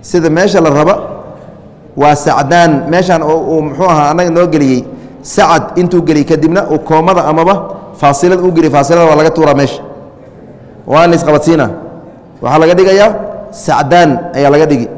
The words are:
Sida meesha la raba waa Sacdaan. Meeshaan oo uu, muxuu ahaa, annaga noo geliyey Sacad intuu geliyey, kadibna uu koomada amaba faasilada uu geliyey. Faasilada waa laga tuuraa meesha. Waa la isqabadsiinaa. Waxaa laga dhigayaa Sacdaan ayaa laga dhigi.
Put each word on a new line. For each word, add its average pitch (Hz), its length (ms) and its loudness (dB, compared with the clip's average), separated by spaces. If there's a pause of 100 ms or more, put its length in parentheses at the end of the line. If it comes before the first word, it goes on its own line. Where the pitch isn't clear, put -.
Sida 165 280 0
meesha 185 320 2
la 160 80 2
raba 151 240 2 (1000)
waa 147 200 2
Sacdaan. 147 760 0
Meeshaan 175 320 0
oo 156 360 -2
uu, 160 40 -2
muxuu 151 240 -4
ahaa, 151 240 2
annaga 175 200 -2
noo 170 160 2
geliyey 139 360 0 (400)
Sacad - 560 0
intuu 175 240 0
geliyey, 151 240 0
kadibna 160 440 0
uu 151 120 0
koomada 165 440 0
amaba 165 280 0 (400)
faasilada 175 480 0
uu 180 120 0
geliyey. 160 200 2
Faasilada 160 320 2
waa 151 120 4
laga 156 120 2
tuuraa 156 240 2
meesha. 135 280 -2 (1040)
Waa 156 200 2
la 170 80 4
isqabadsiinaa. 151 560 0 (720)
Waxaa 127 160 0
laga 160 160 4
dhigayaa 190 360 4 (440)
Sacdaan 156 560 0 (240)
ayaa 143 160 0
laga 151 160 2
dhigi. 127 320 -2